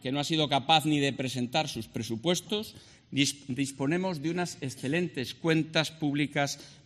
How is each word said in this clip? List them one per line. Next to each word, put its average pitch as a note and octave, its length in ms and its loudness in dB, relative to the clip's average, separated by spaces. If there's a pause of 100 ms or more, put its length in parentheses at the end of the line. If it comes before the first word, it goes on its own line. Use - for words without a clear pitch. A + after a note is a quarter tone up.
que C3 100 -4
no C#3+ 80 0
ha D3 40 0
sido D#3 260 2
capaz C#3 340 6
ni D3+ 160 4
de C#3 140 2
presentar B2+ 520 0
sus A#2 200 -8
presupuestos, D#3+ 880 -2 (360)
dis-, - 380 0
disponemos C#3+ 720 -2
de D3+ 100 -2
unas F3 300 -4
excelentes C#3+ 720 -4
cuentas D#3+ 600 0
públicas C#3+ 680 -2 (260)